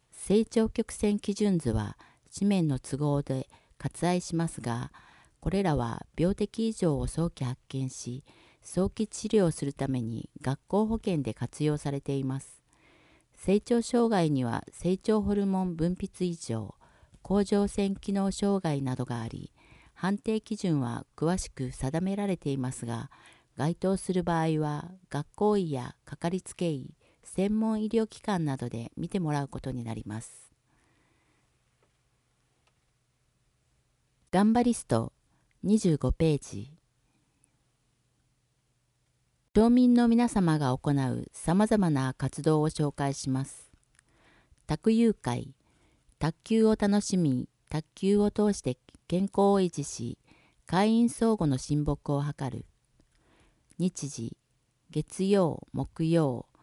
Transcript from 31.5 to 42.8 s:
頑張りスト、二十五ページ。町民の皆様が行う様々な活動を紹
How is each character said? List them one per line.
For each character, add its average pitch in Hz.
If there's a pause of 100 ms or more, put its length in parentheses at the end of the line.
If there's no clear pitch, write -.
頑 208
張 240
り 240
ス -
ト、 117 (520)
二 202
十 165
五 127
ペ 160
ー 139
ジ。 110 (2750)
町 226
民 247
の 240
皆 233
様 165
が 131
行 -
う 127
様 190
々 202
な 131
活 -
動 156
を 156
紹 151